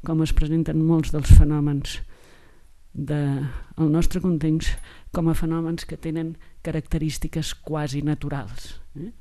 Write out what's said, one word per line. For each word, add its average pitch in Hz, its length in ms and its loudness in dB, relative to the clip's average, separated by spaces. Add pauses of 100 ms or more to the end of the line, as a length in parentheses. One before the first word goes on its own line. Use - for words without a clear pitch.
com 160 220 0
es 156 80 0
presenten 160 500 2
molts 160 300 2
dels 147 240 0
fenòmens 147 640 4 (920)
del 143 1000 -2
nostre 175 280 0
context 160 560 0 (360)
com 165 160 0
a 160 80 2
fenòmens 165 520 -2
que 160 80 -10
tenen 160 380 -6 (300)
característiques 156 880 -4
quasi 147 480 -6
naturals, 139 760 -6 (160)
eh? 185 240 -12